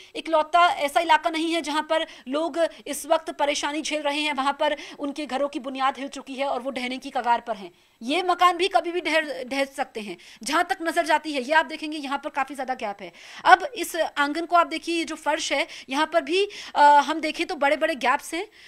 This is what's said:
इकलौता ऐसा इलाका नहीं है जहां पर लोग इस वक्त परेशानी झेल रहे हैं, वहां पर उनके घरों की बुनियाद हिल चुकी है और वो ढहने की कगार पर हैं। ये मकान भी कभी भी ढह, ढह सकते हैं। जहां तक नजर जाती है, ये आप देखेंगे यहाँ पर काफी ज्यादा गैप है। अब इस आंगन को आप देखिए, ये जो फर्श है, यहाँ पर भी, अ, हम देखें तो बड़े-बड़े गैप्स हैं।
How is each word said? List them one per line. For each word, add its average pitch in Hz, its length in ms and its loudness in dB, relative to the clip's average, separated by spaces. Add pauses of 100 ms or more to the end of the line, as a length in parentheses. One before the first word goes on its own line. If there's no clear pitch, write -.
(160)
इकलौता 320 520 4
ऐसा 294 320 0
इलाका 330 300 4
नहीं 320 240 -2
है 339 80 0
जहां 302 220 -2
पर 320 240 -2 (200)
लोग 302 320 -2 (280)
इस 285 180 -8
वक्त 320 260 0
परेशानी 294 500 -2
झेल 302 200 -4
रहे 285 200 -2
हैं, 294 120 -2
वहां 277 200 0
पर 302 220 2 (240)
उनके 285 260 -6
घरों 262 240 -2
की 285 100 -8
बुनियाद 262 380 -2
हिल 269 100 -8
चुकी 269 260 -12
है 262 120 -2
और 262 160 -2
वो 269 100 -6
ढहने 254 260 -6
की 269 120 -10
कगार 240 320 0
पर 226 140 -6
हैं। 190 160 -14 (300)
ये 294 220 0
मकान 359 340 4
भी 359 100 0
कभी 339 240 0
भी 349 100 -4
ढह, 302 420 -2
ढह 269 220 -2
सकते 269 340 -8
हैं। 202 180 -10 (260)
जहां 302 200 0
तक 381 180 -2
नजर 330 240 0
जाती 311 280 0
है, 269 100 -2
ये 269 100 -2
आप 311 120 6
देखेंगे 311 320 -8
यहाँ 277 200 -4
पर 294 120 -8
काफी 277 260 -4
ज्यादा 262 180 -6
गैप 214 280 -6
है। 175 120 -14 (320)
अब 359 180 10 (120)
इस 339 200 -4
आंगन 294 500 0
को 349 100 0
आप 330 120 6
देखिए, 320 280 -4
ये 330 100 -2
जो 311 100 -8
फर्श 294 380 -2
है, 285 140 0 (220)
यहाँ 294 240 0
पर 339 80 4
भी, 359 280 0 (260)
अ, - 60 4
हम 294 400 8
देखें - 260 -4
तो 370 80 -6
बड़े-बड़े 302 400 2
गैप्स 262 380 0
हैं। 359 140 -6 (200)